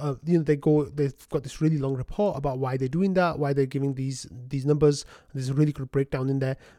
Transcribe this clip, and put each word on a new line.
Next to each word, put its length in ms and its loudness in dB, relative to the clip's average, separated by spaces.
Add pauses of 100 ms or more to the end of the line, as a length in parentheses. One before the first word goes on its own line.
uh, 140 -4 (100)
you 140 4
know, 40 0
they 120 4
go, 300 4
they've 280 -2 (160)
got 140 -4
this 180 -14
really 160 2
long 160 -2
report 440 -2
about 200 -4
why 180 -2
they're 120 -2
doing 260 0
that, 240 2
why 160 0
they're 140 2
giving 260 -2
these, 320 -6 (240)
these 160 -4
numbers. 400 4 (300)
There's 140 -4
a 40 0
really 180 4
good 200 -8
breakdown 360 -2
in 120 0
there. 180 -2 (220)